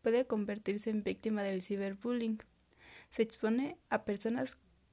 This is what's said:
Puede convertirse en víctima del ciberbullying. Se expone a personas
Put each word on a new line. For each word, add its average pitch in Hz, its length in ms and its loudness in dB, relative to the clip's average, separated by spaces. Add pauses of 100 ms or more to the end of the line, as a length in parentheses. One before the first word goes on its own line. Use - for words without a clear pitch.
Puede 240 240 4
convertirse 208 640 0
en 214 120 0
víctima 208 380 -2
del 190 220 0
ciberbullying. 214 720 -2 (720)
Se - 140 2
expone 240 540 0 (120)
a 214 160 0
personas 226 520 0 (360)